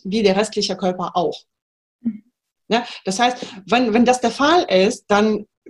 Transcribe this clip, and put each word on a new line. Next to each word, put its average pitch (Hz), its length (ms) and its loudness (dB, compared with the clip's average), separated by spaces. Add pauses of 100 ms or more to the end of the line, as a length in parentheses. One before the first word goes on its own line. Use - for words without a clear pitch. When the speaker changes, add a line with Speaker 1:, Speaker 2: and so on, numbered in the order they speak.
Speaker 1:
wie 208 180 -2
der 190 140 2
restliche 202 400 -4
Körper 185 400 -4
auch. 160 260 -4 (580)
Speaker 2:
Mhm. 220 220 -8 (460)
Speaker 1:
Ja, 240 180 0 (180)
das 190 140 -4
heißt, 247 260 0 (220)
wenn, 240 260 2
wenn 240 120 4
das 247 160 2
der 233 100 0
Fall 302 340 2
ist, 190 440 0
dann, 208 380 0 (240)